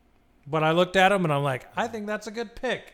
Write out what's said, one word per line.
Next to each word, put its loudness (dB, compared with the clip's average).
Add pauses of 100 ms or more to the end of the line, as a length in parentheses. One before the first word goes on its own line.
(480)
but -2
I 4
looked 2
at 6
'em 2
and 2
I'm 0
like, -4 (100)
"I -2
think -10
that's -8
a -12
good -10
pick," -6